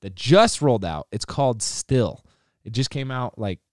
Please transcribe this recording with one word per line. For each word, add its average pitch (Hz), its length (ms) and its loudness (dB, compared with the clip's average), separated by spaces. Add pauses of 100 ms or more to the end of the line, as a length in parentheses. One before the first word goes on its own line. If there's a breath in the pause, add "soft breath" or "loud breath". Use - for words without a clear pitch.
that 98 120 -12
just 180 480 4
rolled 120 220 4
out. 80 260 -6
It's 107 140 -6
called 127 380 -2
Still. - 600 -2 (420)
It 113 100 -14
just 131 160 -2
came 135 200 -8
out, 127 280 -6
like, 101 220 -6 (120)